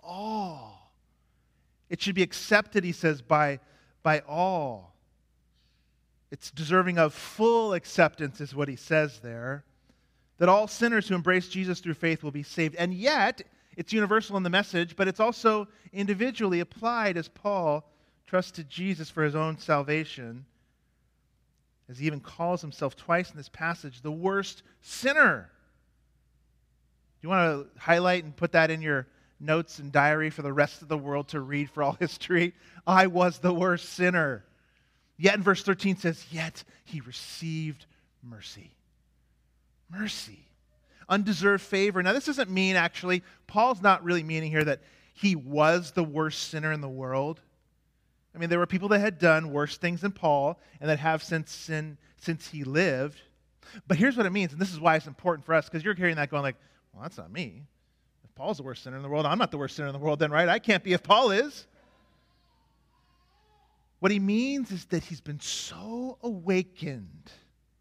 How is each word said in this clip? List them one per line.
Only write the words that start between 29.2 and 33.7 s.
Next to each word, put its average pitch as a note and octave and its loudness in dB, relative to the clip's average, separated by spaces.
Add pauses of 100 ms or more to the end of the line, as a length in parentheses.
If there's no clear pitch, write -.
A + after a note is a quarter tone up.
notes D#3 -2
and C#3 -12
diary D3+ 4
for D3+ -8
the C#3+ -4
rest D3 2
of D#3+ -20
the D3+ -2
world C#3+ -4
to D3+ -6
read C#3 -4
for D3+ -6
all C#3 2
<laughs> - -12
history? F3 0 (320)
"I F#3 8
was F3+ 2
the F3+ 2
worst F3 0